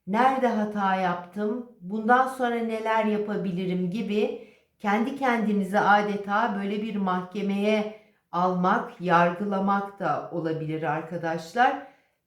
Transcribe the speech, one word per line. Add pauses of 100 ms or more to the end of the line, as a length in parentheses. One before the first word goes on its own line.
nerede
hata
yaptım, (100)
bundan
sonra
neler
yapabilirim
gibi (320)
kendi
kendinizi
adeta
böyle
bir
mahkemeye (320)
almak,
yargılamak
da
olabilir
arkadaşlar. (400)